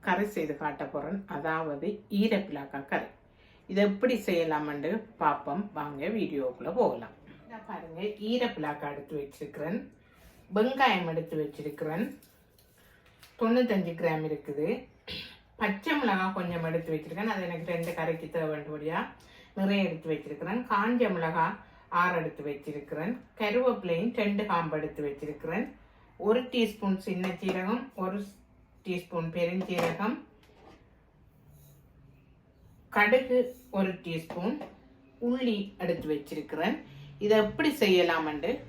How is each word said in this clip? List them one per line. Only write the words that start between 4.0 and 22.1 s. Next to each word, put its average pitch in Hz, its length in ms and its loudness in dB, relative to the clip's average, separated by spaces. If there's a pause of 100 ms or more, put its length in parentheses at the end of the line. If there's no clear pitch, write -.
செய்யலாம்னு 156 640 0 (320)
பார்ப்போம் 156 400 2 (160)
வாங்க, 147 220 -6 (160)
வீடியோக்குள்ள 139 640 -2
போகலாம். 120 360 2 (320)
இதை 226 200 -14
பாருங்க, 165 320 -10 (300)
ஈரப்பிலாக்கா 151 640 -2
எடுத்து 143 280 -8
வச்சிருக்கிறேன், 151 560 -6 (800)
வெங்காயம் 226 560 4
எடுத்து 160 300 -2
வச்சிருக்கிறேன், 151 640 -4 (1400)
தொண்ணூத்தஞ்சு 226 580 4
கிராம் 160 300 2
இருக்குது, 147 360 -4 (920)
பச்சை 214 400 0
மிளகாய் 190 400 2
கொஞ்சம் 170 320 -2
எடுத்து 165 220 -2
வச்சிருக்கேன், 196 400 -2
அது 185 160 -4
எனக்கு 165 260 -4
ரெண்டு 165 240 -2
கறிக்கு 160 380 -2
தேவைன்றபடியா 151 600 -4 (600)
நிறைய 196 280 4
எடுத்து 160 260 -6
வச்சிருக்கிறேன், 160 460 -4 (120)
காஞ்ச 226 420 4
மிளகாய் 165 420 2 (460)
ஆறு 185 180 2